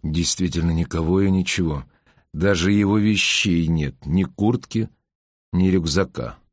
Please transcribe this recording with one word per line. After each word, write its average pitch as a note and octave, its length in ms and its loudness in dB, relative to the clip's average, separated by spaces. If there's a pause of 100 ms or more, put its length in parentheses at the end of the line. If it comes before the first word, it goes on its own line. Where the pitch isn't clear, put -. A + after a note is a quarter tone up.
Действительно E2 680 -2
никого E2 500 0
и G2 100 2
ничего. F2 540 -2 (480)
Даже F2+ 380 2
его G#2 280 4
вещей G2 680 0
нет, D#2 380 -2
ни F2 180 0
куртки, A2+ 680 -2 (640)
ни F#2 180 2
рюкзака. E2 680 -2 (160)